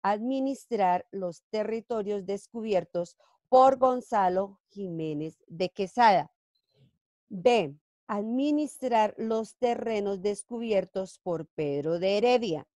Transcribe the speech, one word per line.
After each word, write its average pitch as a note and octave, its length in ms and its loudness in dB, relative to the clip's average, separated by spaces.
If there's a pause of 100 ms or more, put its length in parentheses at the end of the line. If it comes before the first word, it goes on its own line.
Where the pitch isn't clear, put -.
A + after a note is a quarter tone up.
administrar A3 1080 0
los F3+ 380 -8
territorios G#3 760 -4
descubiertos G3 880 -4 (320)
por C4 300 8
Gonzalo G3+ 880 0
Jiménez D#3+ 800 -8
de F3+ 240 -4
Quesada. G3 600 2 (1000)
B, F#3+ 440 2 (320)
administrar A#3+ 1080 -2
los A3 400 -4
terrenos A3 640 -2
descubiertos G3+ 1000 -4
por E3 260 -6
Pedro D3 520 -4
de G3 200 0
Heredia. A3+ 600 0